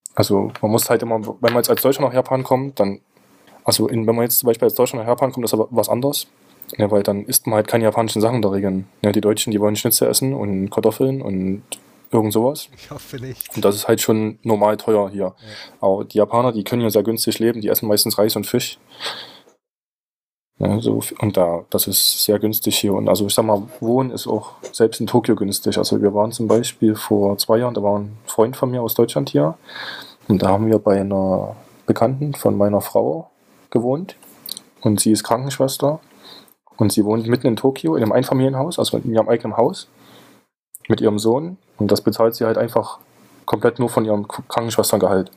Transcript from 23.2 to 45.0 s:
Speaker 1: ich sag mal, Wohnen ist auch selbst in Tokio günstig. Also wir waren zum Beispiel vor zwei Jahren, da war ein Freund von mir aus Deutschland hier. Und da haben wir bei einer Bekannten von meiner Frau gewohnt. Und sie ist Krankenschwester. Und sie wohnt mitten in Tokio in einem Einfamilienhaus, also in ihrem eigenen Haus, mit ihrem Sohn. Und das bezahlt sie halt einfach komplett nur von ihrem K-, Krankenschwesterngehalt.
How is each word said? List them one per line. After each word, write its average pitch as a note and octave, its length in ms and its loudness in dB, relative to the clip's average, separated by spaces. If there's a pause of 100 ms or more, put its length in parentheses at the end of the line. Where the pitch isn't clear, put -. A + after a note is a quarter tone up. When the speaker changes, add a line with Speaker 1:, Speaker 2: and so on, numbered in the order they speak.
Speaker 1:
ich G2 60 -4
sag A#2 100 4
mal, G#2 200 0 (180)
Wohnen B2 300 0
ist A2 140 -10
auch A2+ 280 -4 (180)
selbst A2+ 300 0
in A2 40 -2
Tokio A2+ 300 2
günstig. G2+ 420 -2
Also G#2+ 240 0
wir G#2 120 4
waren G#2+ 180 0
zum A2+ 160 -4
Beispiel G#2+ 480 2
vor G2+ 440 0
zwei A2+ 180 2
Jahren, A#2+ 160 -2
da G#2 100 -4
war G2+ 160 0
ein G#2 260 -10
Freund A#2 300 0
von B2+ 160 -2
mir B2 100 -2
aus A2+ 120 -4
Deutschland C3+ 360 0
hier. D3 280 0 (680)
Und F#2+ 140 4
da G2 60 2
haben G2+ 200 2
wir A2 120 4
bei G2+ 220 2
einer G2 560 -2 (280)
Bekannten C3+ 480 0
von G#2 240 0
meiner G#2 240 2
Frau C#3 480 -2 (400)
gewohnt. C3 460 -2 (640)
Und G#2+ 220 2
sie A2 100 2
ist G#2 120 2
Krankenschwester. C3+ 760 -2 (760)
Und G#2 160 2
sie G#2 140 2
wohnt A2 220 0
mitten A#2+ 180 0
in A#2+ 100 2
Tokio C#3 400 0
in C3+ 60 0
einem G#2+ 100 2
Einfamilienhaus, C3+ 680 0
also A#2 180 0
in A#2 160 -4
ihrem A2 160 2
eigenen A2+ 280 -2
Haus, C#3+ 300 0 (1000)
mit A2 140 0
ihrem G#2 180 2
Sohn. C#3+ 380 0 (200)
Und G#2 140 0
das G2 100 2
bezahlt A2+ 320 2
sie A#2 120 -4
halt A2 120 0
einfach A2+ 400 -2 (480)
komplett - 320 0
nur A#2+ 120 0
von A2+ 160 0
ihrem G#2 220 0
K-, - 220 -12
Krankenschwesterngehalt. G2+ 880 2